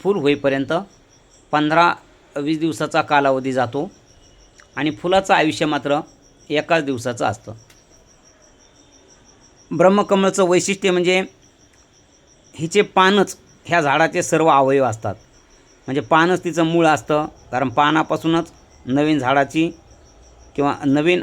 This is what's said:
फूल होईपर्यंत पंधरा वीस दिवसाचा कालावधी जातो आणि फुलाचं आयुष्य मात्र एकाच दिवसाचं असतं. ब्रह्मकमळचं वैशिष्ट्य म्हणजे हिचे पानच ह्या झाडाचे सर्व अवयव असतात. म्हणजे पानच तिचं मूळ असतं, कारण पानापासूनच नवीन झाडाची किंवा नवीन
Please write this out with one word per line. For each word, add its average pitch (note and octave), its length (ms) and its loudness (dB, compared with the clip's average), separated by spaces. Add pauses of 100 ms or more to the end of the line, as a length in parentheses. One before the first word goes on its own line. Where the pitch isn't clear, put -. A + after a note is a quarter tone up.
फूल G3 160 0
होईपर्यंत C#3+ 560 0 (800)
पंधरा D#3 420 2 (420)
वीस D3 220 -4
दिवसाचा D#3 440 -2
कालावधी C3+ 500 0
जातो B2+ 380 -4 (840)
आणि D3 140 -4
फुलाचं F#3+ 440 0
आयुष्य D#3 320 0
मात्र C#3+ 340 -2 (500)
एकाच D3 340 -2
दिवसाचं B2+ 400 -6
असतं. A2 280 -6 (2250)
ब्रह्मकमळचं F#3+ 680 2
वैशिष्ट्य F#3 460 0
म्हणजे F3+ 340 0 (1300)
हिचे E3 280 -2
पानच F#3+ 540 2 (280)
ह्या E3+ 160 0
झाडाचे D3+ 420 0
सर्व D#3+ 240 0
अवयव C#3 380 4
असतात. A2 300 -4 (720)
म्हणजे C3+ 140 -4
पानच E3 440 2
तिचं E3+ 180 -2
मूळ E3 240 2
असतं, D3+ 400 0 (260)
कारण C3 160 -2
पानापासूनच D#3 840 0 (340)
नवीन D3 320 0
झाडाची C#3 520 0 (840)
किंवा C#3+ 180 0 (120)
नवीन D3+ 360 0